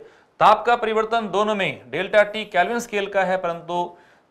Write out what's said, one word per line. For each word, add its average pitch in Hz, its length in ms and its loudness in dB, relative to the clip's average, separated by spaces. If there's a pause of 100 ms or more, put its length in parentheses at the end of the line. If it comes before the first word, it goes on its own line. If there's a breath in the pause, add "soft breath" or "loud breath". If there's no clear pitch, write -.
(400 loud breath)
ताप 208 260 6
का 233 120 4
परिवर्तन 220 520 -2
दोनों 208 260 0
में 135 360 -6
डेल्टा 196 340 2
टी 214 220 -8
केल्विन 202 320 0
स्केल 202 300 -6
का 190 140 0
है, 185 140 0
परंतु 175 600 -6 (340 soft breath)